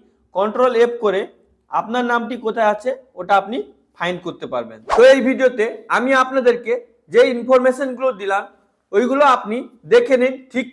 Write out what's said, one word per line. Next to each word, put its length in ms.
কন্ট্রোল 380
এফ 80
করে 160
আপনার 420
নামটি 220
কোথায় 300
আছে 160
ওটা 200
আপনি 180
ফাইন্ড 300
করতে 260
পারবেন। 260
তো 60
এই 160
ভিডিওতে 360
আমি 140
আপনাদেরকে 500
যে 80
ইনফরমেশনগুলো 760
দিলাম 240
ওইগুলো 280
আপনি 200
দেখে 300
নিন, 120
ঠিক 200